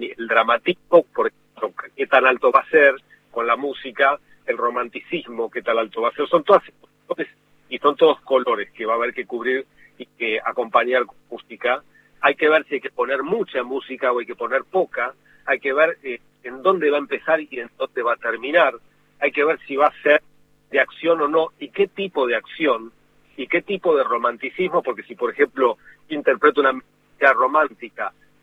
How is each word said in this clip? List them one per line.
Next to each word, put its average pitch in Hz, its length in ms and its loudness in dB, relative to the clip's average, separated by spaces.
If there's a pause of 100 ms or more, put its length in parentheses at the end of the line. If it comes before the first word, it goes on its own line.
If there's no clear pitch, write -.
(160)
el 117 120 -10
dramatismo, 117 760 2 (100)
por 113 140 -2
ejemplo, - 440 -10 (240)
qué 135 100 -4
tan 131 200 4
alto 127 240 2
va 131 100 4
a - 100 -8
ser 143 240 6 (360)
con 117 160 -4
la 120 100 2
música, 139 640 -2 (280)
el 120 120 -2
romanticismo, 120 920 -6
qué 120 140 -10
tan 113 160 0
alto 113 240 -4
va 117 60 0
a 123 40 -2
ser, 147 160 -4
son 165 140 2
todas 196 260 6
emociones - 680 -12 (340)
y 127 100 -10
son 147 180 2
todos 156 260 4
colores 123 500 0
que 113 120 -10
va 110 100 -2
a - 20 0
haber 120 180 -4
que 117 120 -10
cubrir 127 380 -4 (320)
y 127 100 -18
que 113 380 -6
acompañar 120 600 0
con - 100 -20 (140)
música. 120 520 -6 (380)
Hay 143 140 2
que 151 140 0
ver 156 180 4
si 151 80 -6
hay 127 60 -6
que 131 100 -10
poner 135 320 -4
mucha 165 400 -4
música 127 500 -4
o 123 60 0
hay 117 80 -4
que 113 80 -12
poner 117 300 -4
poca, 135 500 -4 (320)
hay 135 140 0
que 135 120 -4
ver, 160 300 2
eh, 123 180 -10 (220)
en 131 200 -14
dónde 175 280 2
va 147 60 2
a 147 40 0
empezar 147 400 -2
y 151 80 -14 (100)
en 120 200 -12
dónde 131 240 -6
va 117 120 0
a - 20 -2
terminar, 131 580 0 (460)
hay 143 100 0
que 143 140 0
ver 156 220 0
si 135 100 -8
va 143 100 4
a - 160 -2
ser 143 200 4 (480)
de 139 100 0
acción 160 400 -2
o 147 80 0
no, 160 220 0 (100)
y 139 80 -12
qué 196 180 -2
tipo 185 400 -4
de 120 80 -2
acción, 117 580 -4 (440)
y 127 100 -10
qué 175 160 -2
tipo 185 340 0
de 135 60 2
romanticismo, 120 800 -2
porque 110 220 -8
si, 120 100 -18
por 120 160 -4
ejemplo, - 480 0 (300)
interpreto 147 540 0
una 135 100 2
música - 600 0
romántica, 123 800 -2 (300)